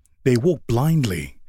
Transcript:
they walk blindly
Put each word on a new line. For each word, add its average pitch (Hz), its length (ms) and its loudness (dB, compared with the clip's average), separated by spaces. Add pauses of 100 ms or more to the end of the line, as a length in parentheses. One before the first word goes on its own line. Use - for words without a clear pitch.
(240)
they 127 120 2
walk 143 300 0
blindly 120 720 -2 (100)